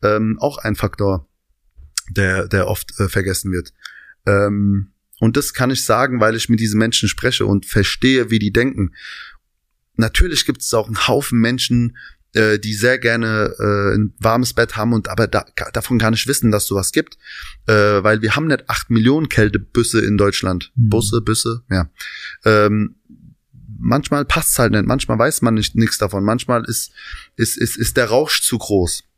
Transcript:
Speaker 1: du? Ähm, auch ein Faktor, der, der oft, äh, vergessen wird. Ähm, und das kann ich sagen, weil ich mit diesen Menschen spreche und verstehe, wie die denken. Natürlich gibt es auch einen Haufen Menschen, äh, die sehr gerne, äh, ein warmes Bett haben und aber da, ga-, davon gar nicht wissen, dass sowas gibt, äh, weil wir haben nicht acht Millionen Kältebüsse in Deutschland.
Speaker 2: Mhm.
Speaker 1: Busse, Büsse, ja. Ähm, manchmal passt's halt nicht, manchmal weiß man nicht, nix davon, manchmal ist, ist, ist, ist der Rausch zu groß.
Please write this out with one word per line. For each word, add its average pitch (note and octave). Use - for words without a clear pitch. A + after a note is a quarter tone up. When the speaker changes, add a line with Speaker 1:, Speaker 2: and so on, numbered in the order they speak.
Speaker 1:
du? G#2+
Ähm, A2
auch C#3+
ein G#2
Faktor, G2
der, F#2+
der F#2+
oft, -
äh, G2
vergessen F#2+
wird. F2+
Ähm, G2+
und B2+
das C#3+
kann B2+
ich B2+
sagen, B2
weil A2
ich A2+
mit A2+
diesen G#2+
Menschen A2
spreche -
und G2+
verstehe, A#2+
wie A2+
die G#2
denken. A2+
Natürlich C#3
gibt B2+
es -
auch A2
einen G#2+
Haufen B2+
Menschen, A#2+
äh, G#2+
die G#2
sehr A#2+
gerne, A2+
äh, G2+
ein G#2+
warmes A#2+
Bett A#2
haben A2+
und A2
aber A2
da, -
ga-, -
davon A#2+
gar A2
nicht A2+
wissen, B2
dass G#2
sowas G2
gibt, -
äh, A2+
weil G#2
wir G#2+
haben D#3
nicht D3
acht -
Millionen B2
Kältebüsse A2
in G#2
Deutschland. G2
Speaker 2:
Mhm. A#2
Speaker 1:
Busse, A2
Büsse, A2+
ja. F2
Ähm, G#2+
manchmal C#3
passt's -
halt A2+
nicht, G#2+
manchmal A#2+
weiß C3
man A#2
nicht, G#2+
nix A2+
davon, G2
manchmal A#2
ist, -
ist, -
ist, -
ist -
der B2
Rausch C3
zu -
groß. F#2+